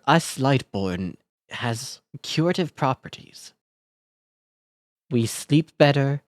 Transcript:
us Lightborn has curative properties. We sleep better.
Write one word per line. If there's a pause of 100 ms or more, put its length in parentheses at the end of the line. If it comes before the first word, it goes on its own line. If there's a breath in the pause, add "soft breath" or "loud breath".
us
Lightborn (340)
has (220)
curative
properties. (1600)
We
sleep
better.